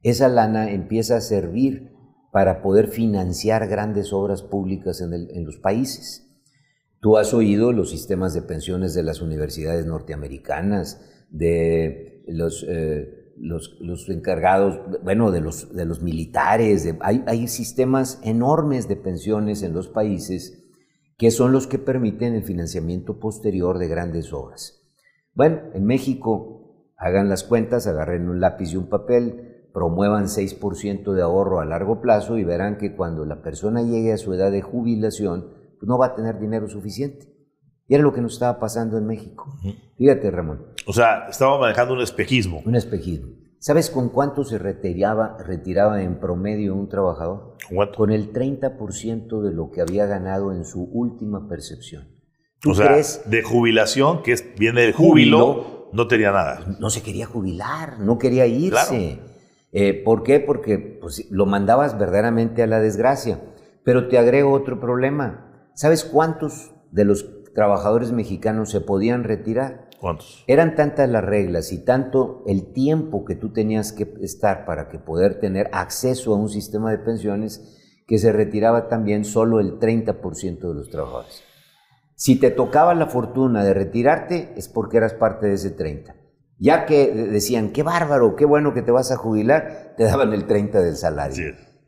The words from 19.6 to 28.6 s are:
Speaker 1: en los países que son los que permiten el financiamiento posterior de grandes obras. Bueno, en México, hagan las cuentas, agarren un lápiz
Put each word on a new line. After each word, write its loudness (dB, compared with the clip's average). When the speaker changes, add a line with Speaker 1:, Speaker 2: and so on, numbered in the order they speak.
Speaker 1:
en -6
los -6
países -4
que 6
son 2
los 2
que -4
permiten -2
el -4
financiamiento -6
posterior 0
de -2
grandes -4
obras. -12
Bueno, 4
en -2
México, -4
hagan 0
las -2
cuentas, 0
agarren -4
un -2
lápiz 0